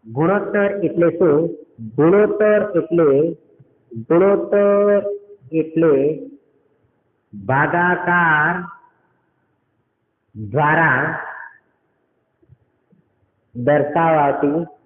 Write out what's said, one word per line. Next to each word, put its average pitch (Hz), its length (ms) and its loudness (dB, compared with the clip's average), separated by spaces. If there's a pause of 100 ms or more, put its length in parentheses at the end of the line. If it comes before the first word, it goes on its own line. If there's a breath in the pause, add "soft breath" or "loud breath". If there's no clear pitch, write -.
ગુણોત્તર 196 600 -2 (180)
એટલે 170 320 0
શું? 151 220 2 (580)
ગુણોત્તર 208 600 4 (200)
એટલે, 165 300 0 (1000)
ગુણોત્તર 202 880 2 (640)
એટલે 160 320 2 (1400)
ભાગાકાર 165 1200 0 (1800)
દ્વારા 143 680 0 (2500)
દર્શાવાતી 147 1040 0 (260)